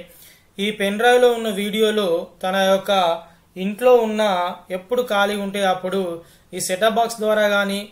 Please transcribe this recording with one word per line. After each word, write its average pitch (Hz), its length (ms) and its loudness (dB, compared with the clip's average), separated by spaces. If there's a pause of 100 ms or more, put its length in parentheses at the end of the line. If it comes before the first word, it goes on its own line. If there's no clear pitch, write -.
(580)
ఈ 208 120 -4
pen 202 280 -4
డ్రైవ్లో 247 340 6
ఉన్న 226 160 -2
వీడియోలు 208 580 0 (360)
తన 185 140 -2
యొక్క 190 340 2 (680)
ఇంట్లో 208 400 2
ఉన్న 214 260 0 (480)
ఎప్పుడు 185 320 -4
ఖాళీ 208 340 0
ఉంటే 202 280 -4
అప్పుడు 185 380 -2 (500)
ఈ 180 80 -8
setup 196 340 -2
box 226 260 -2
ద్వారా 214 280 0
కానీ 202 320 -2 (100)